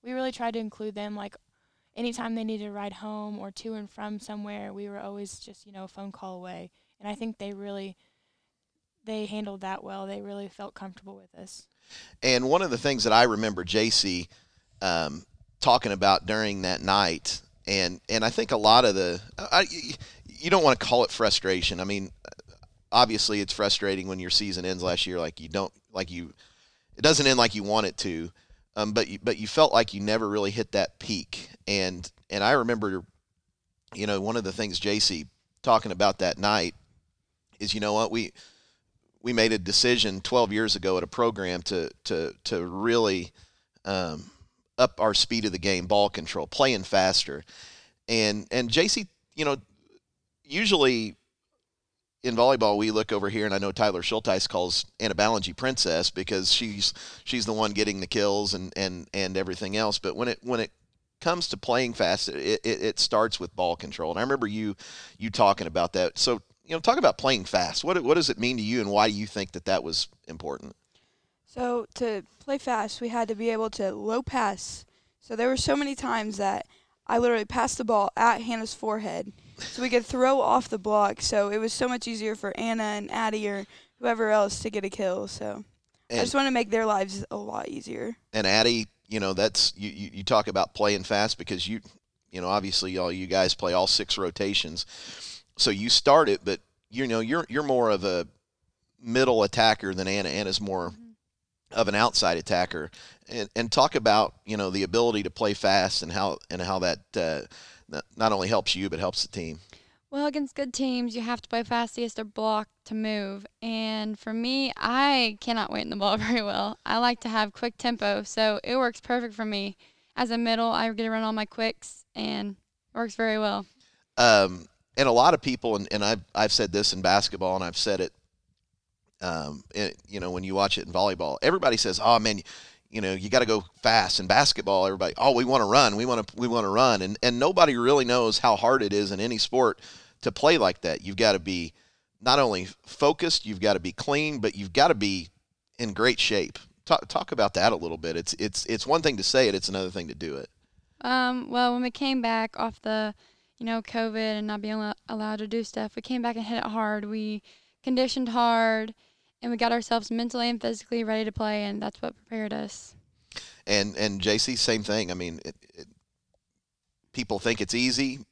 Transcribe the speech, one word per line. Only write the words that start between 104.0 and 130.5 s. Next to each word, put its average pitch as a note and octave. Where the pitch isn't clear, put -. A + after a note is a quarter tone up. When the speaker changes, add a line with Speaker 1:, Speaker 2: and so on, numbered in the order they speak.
Speaker 2:
you G#2+
know, G2+
the F#2+
ability G#2+
to F2
play G#2
fast G2
and D#2+
how, F#2+
and F2+
how F#2+
that, F2+
uh, D#2+
n-, D2
not A2
only F#2+
helps G#2
you F#2+
but E2
helps F#2
the -
team. D#2+
Speaker 4:
Well, C#4+
against C#4+
good C4
teams, B3
you A#3
have A#3+
to -
play A#3
fast A#3
to A#3+
get A#3
their A3+
block G#3+
to A3
move. G#3
And A3
for -
me, B3+
I B3+
cannot A3+
wait -
in -
the -
ball G3+
<laughs> G#3+
very A#3+
well. G3+
I -
like A#3+
to A#3+
have G#3+
quick -
tempo, G#3
so G#3+
it B3
works A#3+
perfect A#3+
for A3
me. G3+
As A#3+
a A#3
middle, A#3
I A3+
get G#3+
to A3+
run A3
all A3
my G#3+
quicks, -
and G#3
it -
works A#3
very A3
well. G3+
Speaker 2:
Um, G2
and C3+
a -
lot C3
of D3
people, A#2+
and, G2
and G#2
I've, G#2
I've G#2
said G2+
this G2+
in F#2
basketball, F#2
and F#2+
I've E2+
said G2
it, F2+
um, D#2+
it, G2+
you G2+
know, F2+
when F2+
you F#2+